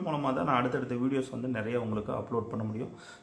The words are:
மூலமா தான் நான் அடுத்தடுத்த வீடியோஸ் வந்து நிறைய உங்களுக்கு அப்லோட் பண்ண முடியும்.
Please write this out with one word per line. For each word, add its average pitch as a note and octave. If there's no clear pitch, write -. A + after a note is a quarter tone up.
மூலமா D3
தான் C3
நான் C#3
அடுத்தடுத்த B2
வீடியோஸ் C3
வந்து A#2+
நிறைய A#2
உங்களுக்கு G#2+
அப்லோட் A2+
பண்ண A2
முடியும். A2